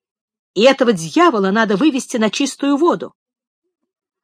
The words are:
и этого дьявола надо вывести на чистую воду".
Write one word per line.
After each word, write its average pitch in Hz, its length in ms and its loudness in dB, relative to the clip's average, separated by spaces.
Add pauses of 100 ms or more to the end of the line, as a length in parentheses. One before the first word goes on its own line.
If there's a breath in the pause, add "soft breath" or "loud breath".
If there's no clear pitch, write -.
(560)
и 190 80 2
этого 254 300 4
дьявола 196 580 0
надо 214 260 0
вывести 262 400 -2
на 220 120 0
чистую 277 480 -4
воду". 262 360 -2 (1120)